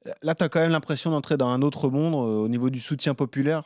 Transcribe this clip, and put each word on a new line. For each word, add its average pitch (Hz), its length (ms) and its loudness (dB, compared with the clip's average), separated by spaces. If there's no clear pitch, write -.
Là, 160 140 0
t'as 165 120 0
quand 165 120 2
même 165 100 4
l'impression 160 400 0
d'entrer 151 260 0
dans 131 120 2
un 127 120 2
autre 135 300 2
monde, 156 240 0
euh, 110 300 0
au 110 40 0
niveau 123 220 0
du 131 80 -4
soutien 139 360 -2
populaire. 143 520 -2